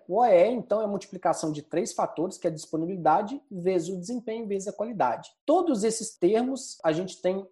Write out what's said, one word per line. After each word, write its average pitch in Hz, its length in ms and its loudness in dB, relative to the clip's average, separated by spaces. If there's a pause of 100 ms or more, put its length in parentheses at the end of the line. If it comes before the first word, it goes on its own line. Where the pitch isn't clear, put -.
O 190 140 0
O 247 60 6
E 226 40 6
E, 190 220 8
então, 220 300 -2
é - 20 -2
a - 20 -2
multiplicação 175 640 -2
de 147 120 -6
três - 320 -4
fatores, 180 420 -2
que - 100 -4
é 165 40 2
a - 20 -6
disponibilidade, 165 1000 -2
vezes 175 380 0
o 185 100 -6
desempenho, 226 480 -8
vezes 196 220 -4
a 196 60 -8
qualidade. 175 560 -2 (160)
Todos 302 380 2
esses 220 340 -4
termos, 240 680 0
a 160 80 4
gente 180 300 -4
tem 190 300 -2